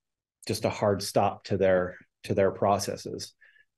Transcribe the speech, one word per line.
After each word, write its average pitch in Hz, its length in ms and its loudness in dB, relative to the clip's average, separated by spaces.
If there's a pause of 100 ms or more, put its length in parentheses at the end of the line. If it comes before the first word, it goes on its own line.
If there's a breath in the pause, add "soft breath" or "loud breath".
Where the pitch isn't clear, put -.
(480)
just 107 160 -2
a 104 60 0
hard 101 320 0
stop - 420 0
to 101 120 -2
their, 92 400 2 (280)
to 107 100 -2
their 98 160 4
processes. - 840 -2 (440 soft breath)